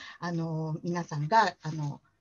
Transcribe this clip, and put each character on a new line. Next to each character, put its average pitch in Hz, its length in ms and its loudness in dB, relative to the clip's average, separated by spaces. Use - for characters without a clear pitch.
あ 175 120 -6
の、 160 520 -2
皆 175 200 -2
さ 160 140 -8
ん 147 100 0
が、 214 340 6
あ 156 100 -6
の、 151 300 -4